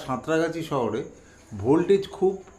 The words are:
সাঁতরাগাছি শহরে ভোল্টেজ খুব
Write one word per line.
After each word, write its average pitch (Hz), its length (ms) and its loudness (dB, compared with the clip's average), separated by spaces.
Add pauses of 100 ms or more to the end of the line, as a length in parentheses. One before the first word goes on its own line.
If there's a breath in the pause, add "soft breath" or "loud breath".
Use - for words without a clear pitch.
সাঁতরাগাছি 160 560 -2
শহরে 123 420 -2 (540 loud breath)
ভোল্টেজ 170 520 4
খুব 190 320 0 (160)